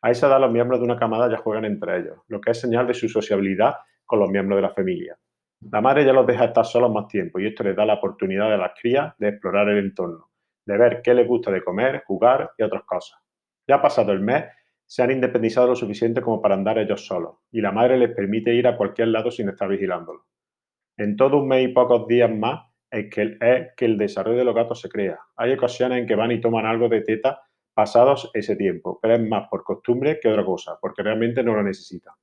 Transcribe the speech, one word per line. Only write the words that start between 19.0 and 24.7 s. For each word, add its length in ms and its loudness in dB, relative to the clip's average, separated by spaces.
lado 200 -2
sin 200 -6
estar 200 -6
vigilándolos. 540 -6
En 180 -4
todo 220 4
un 100 0
mes 160 4
y 60 2
pocos 380 2
días 220 4
más 360 -4
es 200 -8
que 120 -4
el, 180 -4
es 380 2
que 80 -2
el 140 2
desarrollo 400 -2
de 60 2
los 100 0
gatos 260 -2